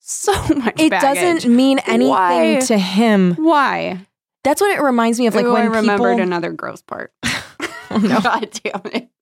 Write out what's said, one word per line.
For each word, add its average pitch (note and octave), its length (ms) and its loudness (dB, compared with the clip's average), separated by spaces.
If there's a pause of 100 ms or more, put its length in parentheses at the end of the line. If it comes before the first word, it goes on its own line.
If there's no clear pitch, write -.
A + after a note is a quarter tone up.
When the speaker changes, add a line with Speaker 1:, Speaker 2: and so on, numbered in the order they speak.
Speaker 1:
So - 280 -4
<laughs> F4 240 -2
much A#3 240 -4
Speaker 2:
It D#4 100 4
Speaker 1:
baggage. C4+ 320 0 (200)
Speaker 2:
doesn't A#3+ 140 2
mean C4+ 240 4
anything B3 300 0
Speaker 1:
Why? - 560 2
Speaker 2:
to A#3 140 2
him. F#3+ 560 2
Speaker 1:
Why? G3 720 0 (380)
Speaker 2:
That's C#4+ 180 0
what G4+ 160 2
it - 40 -2
reminds A#3 380 0
me A#3+ 80 2
of, G3+ 80 0
like, A#3+ 100 2
Speaker 1:
Ooh, A#3+ 80 2
Speaker 2:
when A3 80 2
Speaker 1:
I A3 40 2
remembered G#3+ 480 0
Speaker 2:
people A#3 100 0
Speaker 1:
another F3 280 -4
gross - 300 -12
part. - 360 -14
<laughs> - 60 -16 (720)
Speaker 2:
Oh, A3 40 -2
no. G#3 240 0
Speaker 1:
God A3 280 -4 (140)
damn G3+ 180 -8 (120)
it. B3 160 -8 (120)